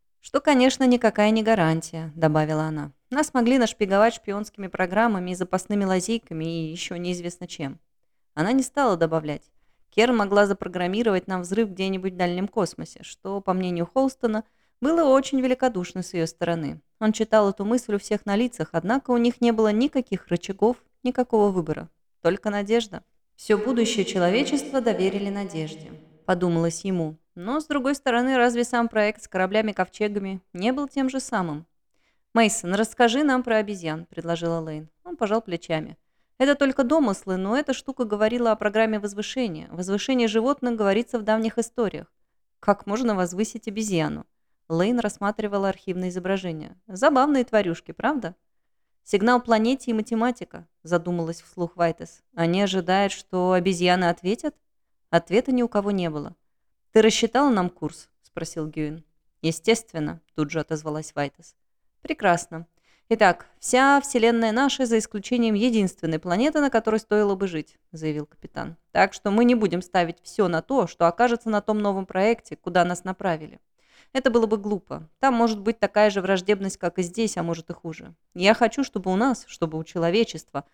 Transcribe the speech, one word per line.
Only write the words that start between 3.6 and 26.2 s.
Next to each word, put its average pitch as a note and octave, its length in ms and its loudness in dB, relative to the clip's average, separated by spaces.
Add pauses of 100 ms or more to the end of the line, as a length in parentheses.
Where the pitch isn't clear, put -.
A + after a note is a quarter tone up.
шпионскими G3+ 540 -10
программами F#3 640 0
и F3+ 40 -6
запасными F#3+ 480 -2
лазейками, F#3 640 -2
и E3 260 -4
еще F3 240 -10
неизвестно F3 520 -8
чем". C3+ 320 -10 (560)
Она E3 160 0
не C4+ 100 2
стала A#3+ 360 0
добавлять: D#3+ 540 -2 (380)
"Керн A#3+ 260 4
могла G3+ 300 4
запрограммировать F#3+ 800 -2
нам F#3 140 -4
взрыв G3 300 -2
где-нибудь F#3+ 420 -4
в F3+ 40 -16
дальнем F3+ 300 -2
космосе", - 540 -6
что, G3 400 -10
по F#3 120 -2
мнению F3+ 380 -2
Холстона, A#3+ 520 0 (360)
было D#4+ 300 2
очень C4+ 320 4
великодушно B3 640 -2
с - 100 -14
ее E3 140 0
стороны. E3 540 -4 (180)
Он G#3+ 140 2
читал G#3+ 360 4
эту G3 160 -6
мысль A3 300 -2
у G3+ 40 0
всех - 280 -4
на G3+ 80 0
лицах, A3+ 380 -2
однако G#3+ 360 -2
у B3 80 2
них A#3 240 2
не A#3 100 4
было A3 200 2
никаких A#3+ 560 -2
рычагов, G3 500 0 (240)
никакого A#3+ 480 2
выбора. E3 400 -4 (320)
Только G3 300 0
надежда. G#3 520 -2 (320)
"Все G#3 220 0
будущее A3 480 0
человечества B3+ 760 0
доверили G3+ 480 0
надежде", E3 600 -8 (340)